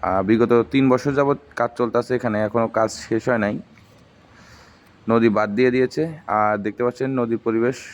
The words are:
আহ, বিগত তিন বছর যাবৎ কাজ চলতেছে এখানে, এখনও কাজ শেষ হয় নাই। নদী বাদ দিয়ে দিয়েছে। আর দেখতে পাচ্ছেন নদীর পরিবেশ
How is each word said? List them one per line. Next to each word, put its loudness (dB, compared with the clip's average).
আহ, 0
বিগত 4
তিন 2
বছর 0
যাবৎ 2
কাজ -2
চলতেছে -2
এখানে, -2
এখনও 0
কাজ 2
শেষ -2
হয় 2
নাই। -2
নদী 4
বাদ 0
দিয়ে 4
দিয়েছে। 0
আর 2
দেখতে -6
পাচ্ছেন -4
নদীর -2
পরিবেশ 0